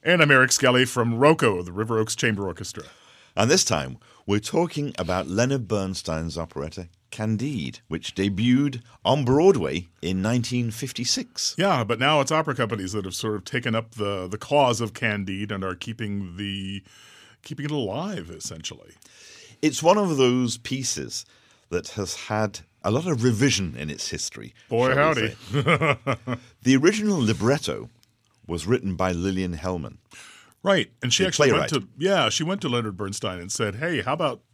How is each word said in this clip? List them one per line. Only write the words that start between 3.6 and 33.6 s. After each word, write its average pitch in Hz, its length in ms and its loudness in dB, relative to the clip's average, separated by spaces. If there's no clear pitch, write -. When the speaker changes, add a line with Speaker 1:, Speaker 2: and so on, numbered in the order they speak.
Speaker 2:
time, 67 320 -2
we're 101 140 2
talking 156 580 -2
about 90 300 -2
Leonard 120 400 0
Bernstein's 85 680 -4
operetta 80 500 -8
Candide, 107 800 -4
which - 260 -6
debuted 120 680 2
on 131 220 4
Broadway 120 640 4
in 92 200 -2
nineteen 120 500 -2
fifty-six. - 880 -6
Speaker 1:
Yeah, 170 260 2
but 110 160 -2
now 143 220 4
it's 131 100 0
opera 156 240 0
companies 104 380 -4
that 104 100 -4
have 92 100 -8
sort 107 220 -4
of 95 80 -8
taken 120 320 -4
up 113 200 -6
the, 101 340 -4
the 101 80 -8
cause 131 420 4
of 110 140 -4
Candide 104 580 -4
and 95 140 -6
are 92 100 -4
keeping 101 640 -8
the, 98 440 -8
keeping 143 240 -10
it 147 60 -4
alive, 131 580 -6
essentially. - 640 -14
Speaker 2:
It's 151 220 0
one 180 140 6
of 185 180 0
those 127 440 2
pieces 120 680 -6
that 87 180 -4
has 98 260 -6
had 107 460 -4
a 98 60 2
lot 151 160 0
of 131 160 -2
revision 107 540 2
in 76 120 -8
its - 200 -8
history, - 440 -10
Speaker 1:
Boy, 123 260 2
Speaker 2:
shall 147 220 4
we 120 60 0
Speaker 1:
howdy. 110 140 -2
Speaker 2:
say. 147 340 2
Speaker 1:
<laughs> - 60 -20
Speaker 2:
The 131 140 6
original 202 440 4
libretto 98 680 0
was 82 200 -4
written 98 280 0
by 92 160 0
Lillian 92 460 -2
Hellman. 85 400 -6
Speaker 1:
Right, 185 300 2
and 123 120 -2
she 190 100 2
Speaker 2:
The 190 40 0
Speaker 1:
actually 143 240 4
went - 180 2
Speaker 2:
playwright. 131 280 -4
Speaker 1:
to, 139 60 -6
yeah, 175 260 2
she 131 140 -2
went 190 180 -4
to 165 80 -4
Leonard 117 260 -2
Bernstein 98 440 -6
and 98 120 -10
said, 104 240 -2